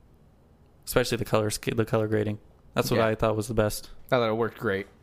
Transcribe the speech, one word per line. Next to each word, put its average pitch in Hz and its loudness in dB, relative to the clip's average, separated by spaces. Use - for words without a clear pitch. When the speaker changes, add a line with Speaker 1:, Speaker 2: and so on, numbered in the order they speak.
Speaker 1:
Especially 127 2
the 113 -4
color 107 2
sca-, - -4
the 113 0
color 107 0
grading. 107 0
That's 123 0
what 117 2
Speaker 2:
Yeah. 113 4
Speaker 1:
I 107 2
thought 110 0
was 107 -4
the 117 -6
best. 107 0
Speaker 2:
I 135 2
thought 117 2
it 110 0
worked 113 -2
great. 98 -2